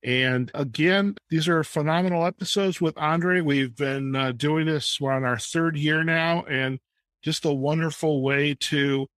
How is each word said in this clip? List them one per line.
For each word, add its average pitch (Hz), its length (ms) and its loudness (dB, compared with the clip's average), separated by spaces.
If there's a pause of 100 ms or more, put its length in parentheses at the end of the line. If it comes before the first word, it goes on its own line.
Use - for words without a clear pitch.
And 127 500 0
again, 175 600 2 (140)
these 160 180 0
are 165 160 2
phenomenal 170 600 0
episodes 190 560 -2
with 160 160 0
Andre. 170 420 2
We've 139 360 0
been, 135 420 -2
uh, 131 160 0
doing 151 320 0
this, 156 340 -2
we're 135 140 0
on 131 100 0
our 123 160 0
third 165 380 -2
year 156 260 2
now, 165 400 0
and 131 360 -2 (420)
just - 240 -4
a 151 80 2
wonderful 151 680 0
way 139 320 2
to 139 640 0